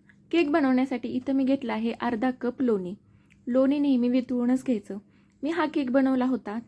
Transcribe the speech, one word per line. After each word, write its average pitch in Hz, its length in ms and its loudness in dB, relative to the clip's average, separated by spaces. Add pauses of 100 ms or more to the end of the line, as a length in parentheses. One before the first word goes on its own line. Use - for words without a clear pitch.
(320)
केक 330 200 2
बनवण्यासाठी 262 580 2
इथं 254 240 -4
मी 269 100 2
घेतला 262 300 0
आहे 226 180 -2
अर्धा 240 400 -2
कप 247 300 -6
लोणी. 202 340 0 (520)
लोणी 262 320 2
नेहमी 262 300 2
वितळूनच 254 560 0
घ्यायचं. 208 320 -4 (460)
मी 277 60 -4
हा 330 160 0
केक 294 260 -2
बनवला 262 340 2
होता 233 420 -4